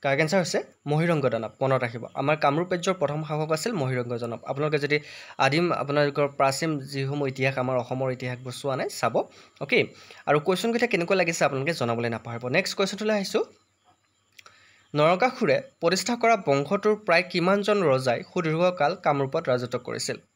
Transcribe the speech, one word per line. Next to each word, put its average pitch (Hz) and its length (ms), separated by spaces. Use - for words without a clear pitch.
কাৰেক্ট 139 200
এনচাৰ 185 200
হৈছে - 160
মহিৰংগ 156 420
দানৱ। 113 180
মনত 131 220
ৰাখিব, 117 200
আমাৰ 147 220
কামৰূপ 156 300
ৰাজ্যৰ 180 280
প্ৰথম 147 260
শাসক 156 280
আছিল 233 160
মহিৰংগ 127 300
দানৱ। 117 160
আপোনালোকে 147 340
যদি 147 120
আদিম, 151 200
আপোনালোকৰ 143 460
প্ৰাচীন 139 320
যিসমূহ 139 400
ইতিহাস, 135 300
আমাৰ 131 200
অসমৰ 131 320
ইতিহাসবোৰ 123 440
চোৱা 135 200
নাই, - 80
চাব। 117 160
অ'কে, 226 160
আৰু 147 100
কুৱেশ্যনকেইটা 226 460
কেনেকুৱা 175 280
লাগিছে 165 260
আপোনালোকে 139 320
জনাবলৈ 117 360
নাপাহৰিব। 117 280
নেক্সট 190 180
কুৱেশ্যনটোলৈ 202 400
আহিছোঁ। 202 280
নৰকাসুৰে 170 640
প্ৰতিষ্ঠা 185 380
কৰা 226 160
বংশটোৰ 196 480
প্ৰায় 175 260
কিমানজন 202 460
ৰজাই 131 400
সুদীৰ্ঘ 160 340
কাল 147 120
কামৰূপত 139 460
ৰাজত্ব 123 260
কৰিছিল? 120 300